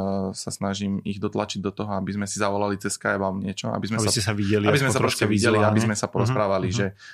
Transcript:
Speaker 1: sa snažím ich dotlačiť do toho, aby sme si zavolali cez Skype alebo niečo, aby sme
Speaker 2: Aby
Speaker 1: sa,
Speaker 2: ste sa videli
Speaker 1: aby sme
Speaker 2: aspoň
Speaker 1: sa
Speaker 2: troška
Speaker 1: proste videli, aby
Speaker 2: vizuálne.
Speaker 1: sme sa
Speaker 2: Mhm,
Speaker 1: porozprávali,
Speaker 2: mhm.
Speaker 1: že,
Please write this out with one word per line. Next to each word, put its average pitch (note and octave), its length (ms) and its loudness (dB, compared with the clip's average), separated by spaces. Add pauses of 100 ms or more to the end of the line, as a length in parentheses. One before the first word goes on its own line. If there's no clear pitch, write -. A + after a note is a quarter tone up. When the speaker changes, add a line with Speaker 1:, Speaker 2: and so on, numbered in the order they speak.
(340)
Speaker 1:
sa - 160 -8
snažím G2 540 -2
ich G2+ 140 -6
dotlačiť G#2 420 -4
do G2 120 -2
toho, G#2+ 220 -6
aby F#2+ 180 -4
sme G2+ 140 -4
si G2 120 -8
zavolali G2+ 380 0
cez G2 180 -4
Skype G#2 240 -2
alebo F#2+ 220 0
niečo, G2 300 -6
aby G#2 180 -4
sme A2 100 -2
Speaker 2:
Aby A2 100 2
Speaker 1:
sa, G#2 40 2
Speaker 2:
ste G#2 120 0
sa G#2+ 100 0
videli G#2 320 2
Speaker 1:
aby - 100 4
sme C3+ 140 2
Speaker 2:
aspoň - 20 -
Speaker 1:
sa B2+ 80 2
Speaker 2:
troška - 240 2
Speaker 1:
proste - 80 2
videli, G#2+ 260 4
aby G#2+ 220 4
Speaker 2:
vizuálne. - 40 4
Speaker 1:
sme A2 120 2
sa G#2 100 -4
Speaker 2:
Mhm, - 60 -2
Speaker 1:
porozprávali, G2+ 560 2
Speaker 2:
mhm. F#2 80 -2
Speaker 1:
že, G2 120 2 (260)